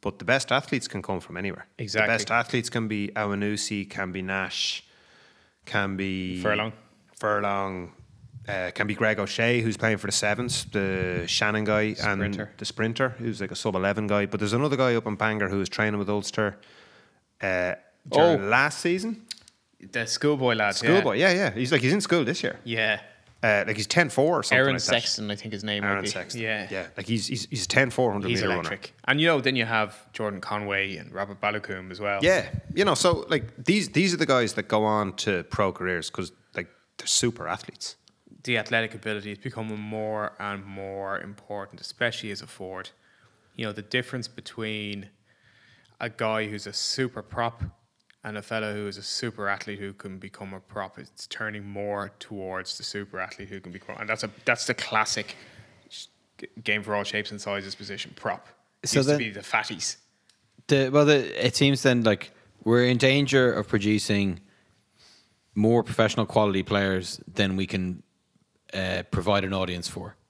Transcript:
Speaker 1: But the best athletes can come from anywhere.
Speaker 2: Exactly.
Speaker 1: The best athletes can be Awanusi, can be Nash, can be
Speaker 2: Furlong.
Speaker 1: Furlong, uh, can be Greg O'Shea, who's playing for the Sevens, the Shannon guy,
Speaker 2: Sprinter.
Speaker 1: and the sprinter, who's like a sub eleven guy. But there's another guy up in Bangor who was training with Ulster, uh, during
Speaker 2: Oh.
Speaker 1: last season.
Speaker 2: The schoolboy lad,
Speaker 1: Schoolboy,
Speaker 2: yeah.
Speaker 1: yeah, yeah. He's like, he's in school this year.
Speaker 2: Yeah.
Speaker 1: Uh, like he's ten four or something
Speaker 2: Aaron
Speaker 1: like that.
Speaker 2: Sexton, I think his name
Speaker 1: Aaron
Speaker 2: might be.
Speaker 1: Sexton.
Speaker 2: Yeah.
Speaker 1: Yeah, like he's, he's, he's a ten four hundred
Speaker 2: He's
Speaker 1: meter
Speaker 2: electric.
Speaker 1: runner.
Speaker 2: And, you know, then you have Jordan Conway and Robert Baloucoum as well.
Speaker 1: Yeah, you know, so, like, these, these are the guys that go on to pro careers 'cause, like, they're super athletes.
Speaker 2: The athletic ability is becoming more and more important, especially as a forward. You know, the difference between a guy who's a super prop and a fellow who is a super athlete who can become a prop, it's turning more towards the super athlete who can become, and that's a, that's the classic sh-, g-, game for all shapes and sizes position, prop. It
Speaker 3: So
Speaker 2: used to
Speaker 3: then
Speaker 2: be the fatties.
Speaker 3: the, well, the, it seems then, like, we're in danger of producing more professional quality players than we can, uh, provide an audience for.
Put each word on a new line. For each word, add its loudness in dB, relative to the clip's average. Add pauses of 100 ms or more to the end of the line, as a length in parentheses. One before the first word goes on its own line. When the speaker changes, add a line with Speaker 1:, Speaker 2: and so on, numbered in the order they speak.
Speaker 1:
But -6
the -8
best 4
athletes 0
can -6
come -4
from -12
anywhere. -6 (120)
Speaker 2:
Exactly. 0
Speaker 1:
The 2
best -2
athletes 0
can -2
be -2
Awanusi, -2
can -6
be -6
Nash, -4 (800)
can -2
be -4
Speaker 2:
Furlong. 0 (460)
Speaker 1:
Furlong, -2 (540)
uh, -4
can -4
be -2
Greg 2
O'Shea, 2
who's 0
playing 2
for -6
the -2
Sevens, 0
the 0
Shannon 2
guy, 2
Speaker 2:
Sprinter. -2
Speaker 1:
and -12
the -8
sprinter, 0 (100)
who's -4
like -4
a -10
sub -2
eleven 2
guy. 4
But -4
there's 0
another 2
guy 4
up 0
in -2
Bangor 0
who 0
was 0
training 2
with -2
Ulster, 0 (840)
uh, 0 (340)
during 6
Speaker 2:
Oh. -2
Speaker 1:
last 4
season. -2 (680)
Speaker 2:
The -2
schoolboy 2
lad, 2
Speaker 1:
Schoolboy, 6
Speaker 2:
yeah. 6
Speaker 1:
yeah, 4
yeah. 2
He's 0
like, 6
he's 4
in 4
school 4
this -2
year. -4
Speaker 2:
Yeah. 0 (420)
Speaker 1:
Uh, 6
like -2
he's -2
ten 4
four 2
or -2
something 4
Speaker 2:
Aaron 4
Speaker 1:
like -2
that. -2 (140)
Speaker 2:
Sexton, -4
I -4
think -10
his -8
name -2
Speaker 1:
Aaron 2
Speaker 2:
might -2
be. -2
Speaker 1:
Sexton. -6
Speaker 2:
Yeah. -2
Speaker 1:
Yeah, -6 (100)
like -8
he's, 0
he's, -6
he's -4
a -10
ten 4
four 2
hundred -2
Speaker 2:
He's 2
Speaker 1:
meter 0
Speaker 2:
electric. -4
Speaker 1:
runner. -16 (120)
Speaker 2:
And, 2
you 4
know, 4
then 2
you 2
have -2
Jordan -4
Conway -2
and -14
Robert -8
Baloucoum -4
as -12
well. -2
Speaker 1:
Yeah, 4 (260)
you 4
know, 4
so, 2
like, -2
these, 2
these 2
are -4
the 2
guys 4
that -4
go 4
on 2
to 0
pro 0
careers -4
'cause, -8 (240)
like, -8 (280)
they're -10
super 0
athletes. -8 (460)
Speaker 2:
The -2
athletic -2
ability -6
is -12
becoming -8
more -6
and -6
more -8
important, -12
especially -4
as -8
a -16
forward. -12 (640)
You -6
know, -6
the -10
difference -4
between -10 (880)
a -6
guy -2
who's -8
a -10
super -4
prop -4 (640)
and -8
a -8
fellow -4
who -4
is -10
a -16
super -4
athlete -4
who -8
can -12
become -14
a -12
prop, -10
it's -18
turning -8
more -6
towards -8
the -12
super -8
athlete -10
who -12
can -16
become, -14
and -8
that's -2
a, -6 (140)
that's 2
the 2
classic -2 (520)
sh-, -16 (320)
g-, -14 (160)
game 0
for -2
all 0
shapes -4
and -12
sizes -6
position, -12
prop. -6 (340)
It -4
Speaker 3:
So 4
Speaker 2:
used 4
to 6
Speaker 3:
then 2
Speaker 2:
be -2
the -12
fatties. -2 (680)
Speaker 3:
the, 4
well, 6
the, 4
it 2
seems 4
then, 6
like, 2 (320)
we're 6
in 4
danger 6
of 0
producing 2 (1120)
more 6
professional 2
quality 2
players 0 (120)
than 0
we 0
can, -4 (720)
uh, -2
provide 2
an -2
audience -2
for. -10 (140)